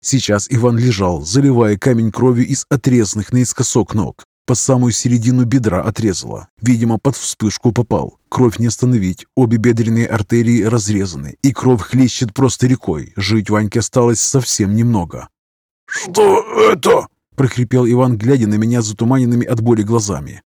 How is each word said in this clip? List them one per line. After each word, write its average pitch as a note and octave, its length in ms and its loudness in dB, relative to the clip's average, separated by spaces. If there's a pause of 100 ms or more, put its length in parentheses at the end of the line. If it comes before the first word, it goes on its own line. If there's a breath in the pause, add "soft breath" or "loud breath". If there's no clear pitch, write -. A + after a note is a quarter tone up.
Сейчас G#2 480 -2
Иван A#2+ 280 0
лежал, G2 440 0
заливая A#2 560 2
камень A2+ 340 0
кровью B2 360 0
из - 220 -4
отрезанных A#2+ 640 0
наискосок A#2+ 600 -2
ног. D2+ 300 -4 (220)
По - 100 0
самую B2 380 0
середину B2 520 0
бедра A2 360 0
отрезало. F2+ 680 -6 (140)
Видимо, A#2 360 2
под C3+ 180 -2
вспышку - 560 -2
попал. G2+ 480 -2 (100)
Кровь B2 280 2
не A2+ 100 -2
остановить, A2+ 680 0
обе A#2+ 220 2
бедренные A2+ 500 0
артерии A#2 560 0
разрезаны, G2 800 -2
и C#3 80 4
кровь B2+ 300 0
хлещет B2 520 0
просто C3+ 320 0
рекой. G2 500 -2
Жить G2+ 340 -2
Ваньке G#2+ 300 0
осталось A#2+ 420 0
совсем A2 520 -2
немного. G#2 560 -2 (560)
Что A3+ 880 2
это? - 360 2 (320)
прохрипел B2 480 0
Иван, B2 300 2
глядя A#2 300 2
на G#2 80 0
меня A#2 260 0
затуманенными A#2+ 640 0
от A#2 160 -2
боли A2+ 200 2
глазами. G2+ 680 -4